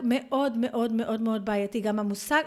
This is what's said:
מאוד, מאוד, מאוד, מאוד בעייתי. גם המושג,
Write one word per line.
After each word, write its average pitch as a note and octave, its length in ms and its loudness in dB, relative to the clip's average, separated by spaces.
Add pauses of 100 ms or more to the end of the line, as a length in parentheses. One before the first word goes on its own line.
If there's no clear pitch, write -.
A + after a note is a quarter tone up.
מאוד, C4 540 0
מאוד, A#3 360 0
מאוד, A3+ 280 0
מאוד A3 240 0
בעייתי. G3+ 360 -2
גם G#3+ 180 0
המושג, G#3 480 0